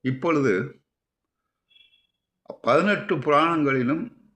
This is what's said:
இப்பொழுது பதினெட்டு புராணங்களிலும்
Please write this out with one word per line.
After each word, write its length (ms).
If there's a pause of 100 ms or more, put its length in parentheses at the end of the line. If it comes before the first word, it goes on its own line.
இப்பொழுது 800 (1800)
பதினெட்டு 560
புராணங்களிலும் 1000 (200)